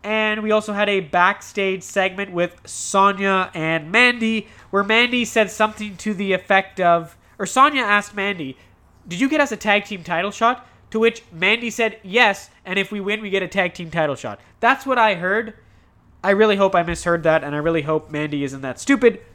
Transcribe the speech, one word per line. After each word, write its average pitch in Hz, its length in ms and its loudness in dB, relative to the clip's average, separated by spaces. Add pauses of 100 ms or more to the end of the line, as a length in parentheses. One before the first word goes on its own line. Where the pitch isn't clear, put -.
And 214 380 -2
we 214 100 -2
also 214 220 0
had 202 160 0
a 196 120 0
backstage 190 800 0
segment 190 500 -4
with 175 320 -4
Sonya 196 880 0
and 160 380 -4
Mandy, 226 560 2 (220)
where 202 140 0
Mandy 240 420 2
said 214 240 2
something 208 480 -4
to 214 160 -4
the 190 200 -2
effect 190 460 0
of, 170 380 2 (220)
or 196 60 -4
Sonya 269 360 4
asked 208 340 0
Mandy, 185 420 -4 (480)
"Did 175 140 -10
you 269 80 2
get 302 140 2
us 277 100 0
a 208 60 -8
tag 208 280 0
team 190 180 -12
title 175 280 -4
shot?" 233 340 0 (260)
To 220 80 -2
which 226 240 0 (100)
Mandy 214 380 0
said, 220 320 -2
"Yes, 202 480 0 (120)
and 208 140 -4
if 196 140 -2
we 208 100 -6
win, 208 200 -4
we 202 100 -8
get 190 120 0
a 175 40 -6
tag 180 260 -2
team 170 160 -12
title 156 260 0
shot." 107 240 -10 (200)
That's 262 260 2
what 254 140 0
I 214 160 4
heard. 202 400 -4 (680)
I 190 60 0
really 208 280 4
hope 196 180 2
I 175 80 4
misheard 170 400 -2
that, 160 200 4
and 143 120 -6
I - 20 -2
really 165 240 0
hope 156 300 -4
Mandy 147 320 -4
isn't 135 180 -8
that 131 180 -8
stupid 240 400 4 (160)